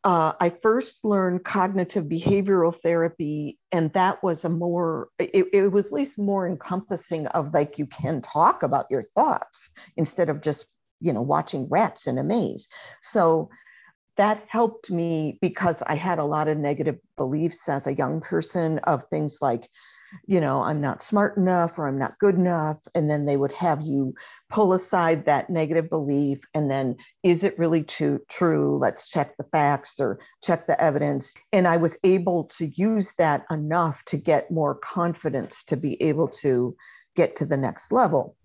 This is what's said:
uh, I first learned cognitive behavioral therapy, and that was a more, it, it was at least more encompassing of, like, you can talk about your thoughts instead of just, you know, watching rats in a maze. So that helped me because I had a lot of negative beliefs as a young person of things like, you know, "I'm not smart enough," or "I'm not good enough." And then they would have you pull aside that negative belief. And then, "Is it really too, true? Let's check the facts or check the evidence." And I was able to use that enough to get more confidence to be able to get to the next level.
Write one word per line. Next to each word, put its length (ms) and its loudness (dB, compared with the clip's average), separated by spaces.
uh, 360 4
I 100 4
first 400 0
learned 420 0
cognitive 600 0
behavioral 800 2
therapy, 760 -2
and 220 0
that 280 0
was 220 -2
a 40 -2
more, 600 -2
it, 340 2
it 200 4
was 140 2
at 60 -10
least 280 -4
more 260 0
encompassing 800 -6
of, 240 -2
like, 260 0
you 80 -4
can 340 -4
talk 420 2
about 280 0
your 120 0
thoughts 680 -2
instead 320 0
of 120 -4
just, 260 -4
you 120 0
know, 100 -2
watching 460 -2
rats 380 0
in 120 -2
a 60 -2
maze. 440 -2
So 480 2
that 320 2
helped 420 -2
me 520 -2
because 400 -2
I 140 -2
had 220 -2
a 60 -2
lot 240 0
of 80 0
negative 400 -2
beliefs 520 -2
as 180 -2
a 80 -2
young 260 -2
person 600 -2
of 300 0
things 320 -4
like, 260 -2
you 140 2
know, 220 0
"I'm 180 -2
not 220 -4
smart 340 0
enough," 400 2
or 120 -4
"I'm 100 -4
not 220 -6
good 160 4
enough." 420 0
And 160 2
then 140 0
they 120 2
would 160 0
have 300 0
you 320 -2
pull 240 2
aside 540 2
that 240 2
negative 400 0
belief. 480 0
And 160 0
then, 260 -2
"Is 180 4
it 160 -2
really 240 2
too, 460 -2
true? 500 2
Let's 320 -2
check 260 -4
the 140 -12
facts 480 0
or 220 -2
check 260 -2
the 120 0
evidence." 540 0
And 140 4
I 100 4
was 280 0
able 400 2
to 220 -8
use 420 0
that 320 2
enough 540 -2
to 120 -6
get 360 0
more 240 0
confidence 880 -4
to 120 -2
be 240 -4
able 280 0
to 480 0
get 200 2
to 80 -2
the 120 -2
next 340 -6
level. 540 2